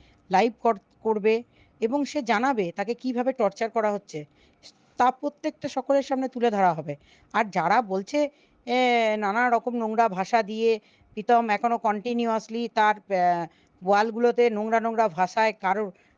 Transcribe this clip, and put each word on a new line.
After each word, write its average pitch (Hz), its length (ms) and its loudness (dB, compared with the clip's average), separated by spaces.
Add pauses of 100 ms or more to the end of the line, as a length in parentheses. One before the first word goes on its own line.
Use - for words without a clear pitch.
(300)
লাইভ 202 240 2 (100)
কর-, 226 160 0 (220)
করবে 220 420 0 (360)
এবং 262 260 -2
সে 294 160 -4
জানাবে 226 540 0
তাকে 202 180 -4
কিভাবে 247 400 -4
টর্চার 226 360 -2
করা 214 220 0
হচ্ছে, 160 340 -10 (720)
তা 254 140 4
প্রত্যেকটা 285 560 -8
সকলের 269 360 0
সামনে 262 240 -4
তুলে 240 240 -2
ধরা 190 220 4
হবে। 151 220 -8 (380)
আর 214 120 0
যারা 185 360 0
বলছে, 208 480 -2 (360)
এ, 247 120 0 (400)
নানা 214 320 0
রকম 233 260 0
নোংরা 220 340 0
ভাষা 190 340 0
দিয়ে 220 360 0 (340)
প্রীতম 233 360 2
এখনো 233 280 0
কন্টিনিউয়াসলি 226 960 -4
তার, 214 220 4
আহ, 175 520 0 (400)
ওয়ালগুলোতে 233 640 2
নোংরা 220 300 0
নোংরা 226 280 0
ভাষায় 185 540 0
কারোর 196 300 -2 (260)